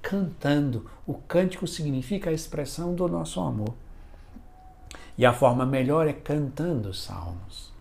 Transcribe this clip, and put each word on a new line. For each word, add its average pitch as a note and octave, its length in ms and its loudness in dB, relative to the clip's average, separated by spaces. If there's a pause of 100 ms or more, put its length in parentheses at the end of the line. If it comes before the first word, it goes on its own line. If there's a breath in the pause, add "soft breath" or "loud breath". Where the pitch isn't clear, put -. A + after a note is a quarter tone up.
cantando. D3 840 2 (200 loud breath)
O - 60 -4
cântico F3+ 540 2
significa D3+ 640 -2
a - 20 2
expressão D#3+ 600 -2
do F3 120 2
nosso E3+ 320 -2
amor. A#2 360 -2 (1400 loud breath)
E B2 80 8
a A#2+ 80 10
forma B2 320 6
melhor C3+ 420 4
é C#3+ 60 0
cantando C#3+ 800 -2
salmos. F2+ 760 -8 (100)